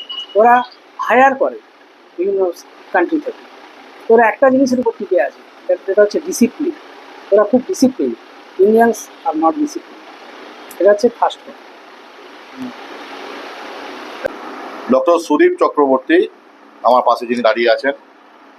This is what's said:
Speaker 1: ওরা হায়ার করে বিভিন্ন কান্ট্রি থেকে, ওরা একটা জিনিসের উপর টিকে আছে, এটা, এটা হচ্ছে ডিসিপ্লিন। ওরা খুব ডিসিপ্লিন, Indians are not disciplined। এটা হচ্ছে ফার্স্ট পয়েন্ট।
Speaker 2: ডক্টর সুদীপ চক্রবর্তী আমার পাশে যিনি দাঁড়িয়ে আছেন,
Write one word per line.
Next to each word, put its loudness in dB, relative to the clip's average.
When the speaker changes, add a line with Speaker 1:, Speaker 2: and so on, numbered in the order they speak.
Speaker 1:
ওরা 4
হায়ার 2
করে -4
বিভিন্ন -2
কান্ট্রি 0
থেকে, -12
ওরা 6
একটা 2
জিনিসের 2
উপর -2
টিকে 0
আছে, -6
এটা, -4
এটা 4
হচ্ছে 0
ডিসিপ্লিন। -2
ওরা 6
খুব 0
ডিসিপ্লিন, -2
Indians 4
are -4
not 0
disciplined। -12
এটা 6
হচ্ছে 2
ফার্স্ট -4
পয়েন্ট। -20
Speaker 2:
ডক্টর 4
সুদীপ 2
চক্রবর্তী 2
আমার 4
পাশে 0
যিনি -2
দাঁড়িয়ে 2
আছেন, 0